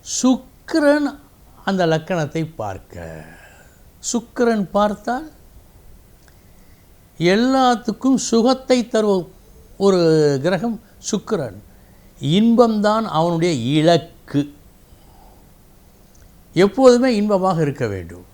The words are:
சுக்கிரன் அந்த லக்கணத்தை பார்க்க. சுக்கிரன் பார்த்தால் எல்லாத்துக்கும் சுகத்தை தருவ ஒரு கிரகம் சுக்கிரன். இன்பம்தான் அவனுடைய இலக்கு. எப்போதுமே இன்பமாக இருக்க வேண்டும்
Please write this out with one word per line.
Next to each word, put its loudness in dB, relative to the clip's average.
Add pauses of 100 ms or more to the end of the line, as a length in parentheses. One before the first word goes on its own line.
சுக்கிரன் 0 (640)
அந்த 0 (100)
லக்கணத்தை -4 (160)
பார்க்க. -12 (1040)
சுக்கிரன் -2 (120)
பார்த்தால் -4 (2000)
எல்லாத்துக்கும் 0
சுகத்தை 2 (140)
தருவ 2 (720)
ஒரு 4 (460)
கிரகம் -2 (300)
சுக்கிரன். -6 (640)
இன்பம்தான் 2
அவனுடைய 0 (200)
இலக்கு. 0 (2000)
எப்போதுமே 4
இன்பமாக -2
இருக்க -4 (100)
வேண்டும் -14